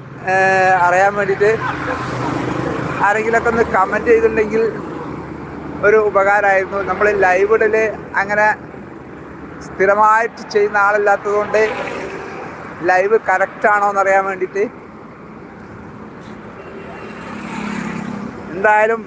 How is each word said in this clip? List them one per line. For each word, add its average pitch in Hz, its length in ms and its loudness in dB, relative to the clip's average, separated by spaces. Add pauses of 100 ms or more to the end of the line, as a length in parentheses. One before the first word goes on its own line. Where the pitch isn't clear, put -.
(300)
ഏ, 185 40 2 (520)
അറിയാൻ 190 340 4
വേണ്ടിയിട്ട് 196 300 2 (1600)
ആരെങ്കിലുമൊക്കെ 220 440 2
ഒന്ന് 226 120 2 (120)
കമന്റ് 202 360 0
ചെയ്തിട്ടുണ്ടെങ്കിൽ 220 520 2 (1200)
ഒരു 214 120 6 (100)
ഉപകാരമായിരുന്നു. 196 720 2 (100)
നമ്മൾ 190 180 0 (200)
ലൈവ് 196 300 4
ഇടൽ 220 200 2 (440)
അങ്ങനെ 208 260 2 (1200)
സ്ഥിരമായിട്ട് 214 760 2 (120)
ചെയ്യുന്ന 208 220 2 (100)
ആളല്ലാത്തതുകൊണ്ട് 208 760 2 (1300)
ലൈവ് 196 260 4 (120)
കറക്റ്റ് 190 440 0
ആണോ 202 200 2
എന്നറിയാൻ 196 360 4
വേണ്ടിയിട്ട്. 185 360 -4 (4000)
എന്തായാലും 214 540 2